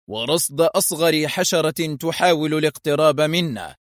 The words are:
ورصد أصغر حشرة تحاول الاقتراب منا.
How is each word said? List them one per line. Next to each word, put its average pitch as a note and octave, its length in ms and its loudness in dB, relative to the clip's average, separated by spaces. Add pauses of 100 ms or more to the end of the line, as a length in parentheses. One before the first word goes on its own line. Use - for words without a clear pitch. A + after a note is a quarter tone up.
(100)
ورصد C#3 500 -2
أصغر D#3+ 680 2
حشرة D#3+ 680 -2
تحاول D#3 580 0
الاقتراب D3+ 680 2
منا. D3+ 640 -2